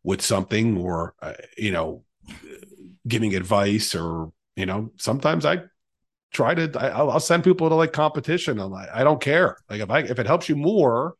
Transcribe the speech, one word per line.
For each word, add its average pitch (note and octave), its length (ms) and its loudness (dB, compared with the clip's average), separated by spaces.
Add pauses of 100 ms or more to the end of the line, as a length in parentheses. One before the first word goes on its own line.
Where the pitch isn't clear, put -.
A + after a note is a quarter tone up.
with G2 200 -2
something G#2 560 0
or, F2 420 -4
uh, - 140 -12 (240)
you G#2 140 -2
know, E2 320 -4 (1000)
giving A2 280 0
advice G2+ 600 0
or, E2 380 -4 (220)
you F#2+ 100 -4
know, G2+ 320 -4
sometimes D3 480 0
I E3+ 200 0 (680)
try D3 220 2
to, E3 160 -2 (100)
I, - 80 -2
I'll, C#3 220 0
I'll D3+ 100 2
send E3+ 240 2
people E3 240 4
to, D#3+ 60 2
like, D#3+ 180 2
competition. D3+ 680 -2
I'm G2 120 -6
like, F#2+ 240 -12
I A#2+ 100 2
don't D3 160 4
care. D#3 380 2 (100)
Like, G#2 140 -6
if F#2+ 80 -6
I, B2+ 80 4
if B2 200 -2
it A2+ 80 -2
helps E3 220 2
you D3+ 80 0
more D3+ 640 2